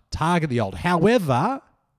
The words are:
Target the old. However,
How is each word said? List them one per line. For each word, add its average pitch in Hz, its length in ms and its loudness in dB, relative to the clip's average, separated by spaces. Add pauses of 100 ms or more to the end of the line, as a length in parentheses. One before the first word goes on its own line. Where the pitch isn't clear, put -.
Target 160 400 -2
the 120 100 0
old. 101 160 -4
However, 175 840 0 (380)